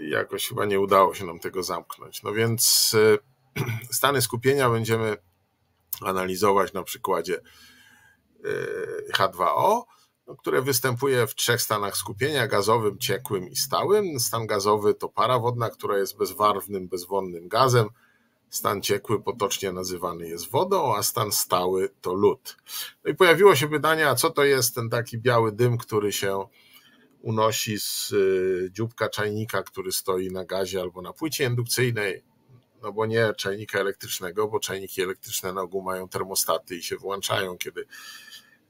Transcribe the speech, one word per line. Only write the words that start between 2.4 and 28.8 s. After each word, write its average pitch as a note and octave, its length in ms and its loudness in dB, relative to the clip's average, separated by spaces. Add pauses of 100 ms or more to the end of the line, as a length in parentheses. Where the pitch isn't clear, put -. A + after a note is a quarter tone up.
e, - 80 -4
<clears throat> - 340 -6
stany C3 240 2
skupienia B2+ 480 2
będziemy A2+ 480 0 (840)
analizować F#2+ 720 2
na F2+ 100 -4
przykładzie, E2+ 580 -2 (1040)
e, F#2+ 680 -8
H F#2+ 140 2
dwa F2 260 0
O, A3+ 320 2 (420)
no, - 80 -16
które D3 260 0
występuje B2+ 680 0
w - 80 -10
trzech A#2+ 260 0
stanach G2+ 360 -2
skupienia: B2 500 -2
gazowym, G#2 520 2
ciekłym F#2+ 500 -4
i - 60 -14
stałym. E3+ 640 0
Stan A2+ 280 -2
gazowy G#2 460 2
to F#2+ 160 -6
para A#2 300 2
wodna, A#2+ 300 -2
która G2+ 280 -4
jest G2 200 -2
bezbarwnym, G2 680 0
bezwonnym F2+ 600 -6
gazem. A#2+ 400 4 (640)
Stan G#2 320 -2
ciekły G2+ 420 -2
potocznie G2 480 -4
nazywany F2 560 -6
jest E2+ 240 -10
wodą, E3 440 0
a G#2 80 -2
stan G#2+ 280 -2
stały F#2 580 0 (120)
to F#2 120 -4
lód. G2 440 2 (460)
No D#3+ 80 0
i D#3 40 -2
pojawiło F3+ 400 8
się D3 140 0
pytanie, D#3 400 2
a B2+ 60 4
co E3 140 2
to D3 140 2
jest C3+ 320 4
ten A#2 140 -4
taki A#2 280 -4
biały A2+ 340 4
dym, A#2 260 2
który G#2 340 0
się G2 340 -2 (760)
unosi A2 580 0
z, - 320 -6
y, F#2+ 600 2
dzióbka A2 380 -4